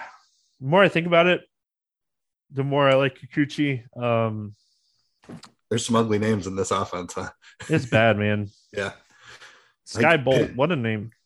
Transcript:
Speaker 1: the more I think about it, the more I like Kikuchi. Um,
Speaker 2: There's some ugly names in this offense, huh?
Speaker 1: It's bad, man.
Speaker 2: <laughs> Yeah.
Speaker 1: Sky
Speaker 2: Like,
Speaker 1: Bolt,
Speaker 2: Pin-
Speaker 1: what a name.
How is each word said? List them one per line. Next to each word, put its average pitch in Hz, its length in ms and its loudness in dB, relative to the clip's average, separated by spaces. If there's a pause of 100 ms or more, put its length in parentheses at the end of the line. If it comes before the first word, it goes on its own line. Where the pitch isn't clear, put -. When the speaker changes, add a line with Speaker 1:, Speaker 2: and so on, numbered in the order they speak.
(600)
Speaker 1:
the 131 80 -12
more 190 160 4
I 170 40 4
think 170 200 -2
about 170 180 4
it, 180 140 2 (1120)
the 135 100 -4
more 139 260 2
I 135 60 6
like 135 240 2
Kikuchi. 143 640 -2 (180)
Um, 110 540 -2 (1120)
Speaker 2:
There's 113 160 -2
some 117 120 0
ugly 110 220 2
names 107 280 -2
in 95 80 -8
this 95 160 -4
offense, 95 440 -4
huh? 92 160 -8 (380)
Speaker 1:
It's 151 180 0
bad, 110 320 2
man. 104 320 -2 (100)
Speaker 2:
<laughs> - 120 -20
Yeah. 98 200 -6 (920)
Speaker 1:
Sky 143 280 2
Speaker 2:
Like, 147 120 2
Speaker 1:
Bolt, 131 120 2 (120)
Speaker 2:
Pin- 92 80 -12
Speaker 1:
what 147 140 0
a 175 60 -2
name. 113 340 -4 (160)